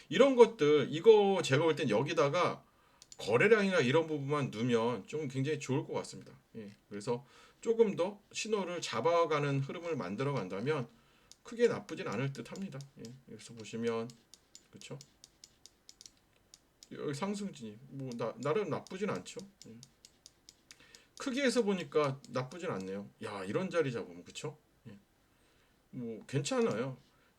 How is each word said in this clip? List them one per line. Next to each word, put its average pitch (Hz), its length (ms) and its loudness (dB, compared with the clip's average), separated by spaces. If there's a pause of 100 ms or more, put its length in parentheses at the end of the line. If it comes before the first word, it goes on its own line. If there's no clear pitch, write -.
이런 254 260 6
것들, 147 560 6
이거 196 520 6
제가 139 200 4
볼 160 120 4
땐 151 140 -2
여기다가 143 720 2 (540)
거래량이나 190 600 4
이런 151 280 4
부분만 143 440 -2
넣으면 113 560 0
좀 156 200 -6
굉장히 135 320 -4
좋을 143 260 -2
것 - 80 -10
같습니다. - 380 -8 (240)
예, 104 200 -14 (120)
그래서 120 380 -6 (360)
조금 220 340 4
더 180 260 -2 (100)
신호를 180 500 -4
잡아가는 143 800 2
흐름을 165 360 -6
만들어 117 380 -4
간다면 117 540 -4 (560)
크게 233 240 2
나쁘진 190 400 -4
않을 127 260 -2
듯 - 180 -12
합니다. 190 280 -10 (200)
예, - 40 -14 (280)
여기서 110 240 -18
보시면, 113 540 -4 (600)
그쵸? - 300 -16 (1900)
여기 - 220 -6
상승 196 380 -6
진입, 113 260 -14 (120)
뭐, 135 260 -10
나, 117 220 -4
나름 190 320 -2
나쁘진 185 400 -6
않죠. - 300 -8 (280)
예. 117 40 -18 (1500)
크게 269 240 -4
해서 247 220 2
보니까 156 560 0 (100)
나쁘진 147 400 -6
않네요. 98 400 -6 (140)
야, 101 220 -8
이런 160 240 -2
자리 160 220 0
잡으면, 90 320 -8
그쵸? - 340 -12 (300)
예. 101 100 -18 (920)
뭐, 117 380 -10
괜찮아요. 139 680 0 (420)